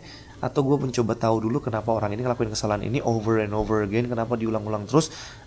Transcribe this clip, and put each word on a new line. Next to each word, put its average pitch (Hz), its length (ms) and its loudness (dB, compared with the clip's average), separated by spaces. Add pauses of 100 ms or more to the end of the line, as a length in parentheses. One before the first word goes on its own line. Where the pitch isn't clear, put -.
(420)
atau - 240 0
gue 139 160 4
mencoba 120 340 0
tahu 110 320 2
dulu 135 160 0
kenapa 110 300 -2
orang 104 240 0
ini 123 80 -6
ngelakuin 120 260 0
kesalahan 104 300 0
ini 107 240 -2
over 113 340 2
and 104 160 0
over 107 300 2
again, 113 240 0
kenapa 120 260 0
diulang-ulang 107 540 -2
terus, 156 240 4 (340)